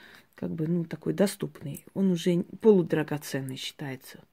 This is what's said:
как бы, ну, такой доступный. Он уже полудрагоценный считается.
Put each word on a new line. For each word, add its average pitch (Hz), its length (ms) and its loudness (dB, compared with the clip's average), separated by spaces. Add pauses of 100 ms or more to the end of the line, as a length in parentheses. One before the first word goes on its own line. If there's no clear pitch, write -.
(360)
как 180 160 -6
бы, 165 140 -2
ну, 170 200 0
такой 160 260 -6
доступный. 156 800 -4
Он 190 200 2
уже 175 320 2 (180)
полудрагоценный 151 960 2
считается. - 760 -12